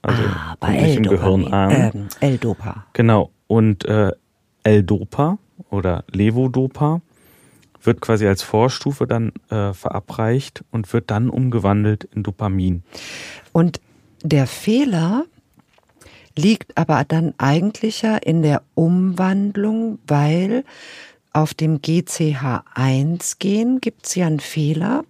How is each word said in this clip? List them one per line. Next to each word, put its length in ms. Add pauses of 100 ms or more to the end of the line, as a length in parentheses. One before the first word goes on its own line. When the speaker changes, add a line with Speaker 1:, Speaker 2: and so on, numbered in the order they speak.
Speaker 1:
Also 220
Speaker 2:
Ah, 360
bei 100
Speaker 1:
kommt 120
nicht 160
im 80
Speaker 2:
L-Dopamin. 400
Speaker 1:
Gehirn 80
an. 400
Speaker 2:
Ähm, 140 (120)
L-Dopa. 760
Speaker 1:
Genau. 360 (180)
Und, 380
äh, 260 (520)
L-Dopa 720 (340)
oder 400
Levodopa 920 (800)
wird 200
quasi 260
als 160
Vorstufe 640
dann, 240 (180)
äh, 240
verabreicht 1000
und 200
wird 200
dann 180
umgewandelt 760 (100)
in 100
Dopamin. 600 (720)
Speaker 2:
Und 260 (420)
der 260
Fehler 760 (1120)
liegt 400
aber 280
dann 320
eigentlich 640
ja 160
in 240
der 220 (120)
Umwandlung, 1300
weil 560 (680)
auf 200
dem 280
G 240
C 300
H 280 (100)
eins 640
Gen 420
gibt's 340
ja 120
einen 120
Fehler. 720